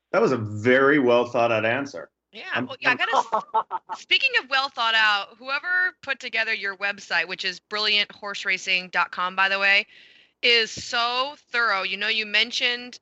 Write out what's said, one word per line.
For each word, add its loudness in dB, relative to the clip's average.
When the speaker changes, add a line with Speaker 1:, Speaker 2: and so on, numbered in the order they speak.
Speaker 1:
that 2
was 4
a 0
very 4
well 4
thought 2
out 2
answer. -4
Speaker 2:
Yeah. -16
Speaker 1:
I'm, -2
Speaker 2:
Well, -12
yeah, 0
I 6
Speaker 1:
I'm 0
Speaker 2:
gotta 0
s-, -2
Speaker 3:
<laughs> -16
Speaker 2:
speaking 0
of -10
well 0
thought 0
out, 2
whoever -2
put -6
together -2
your -6
website, -2
which -6
is -6
brilliant 0
horse -10
racing -2
dot 0
com, -4
by 2
the 0
way, 4
is 4
so -4
thorough. 0
You -4
know, -4
you 0
mentioned -2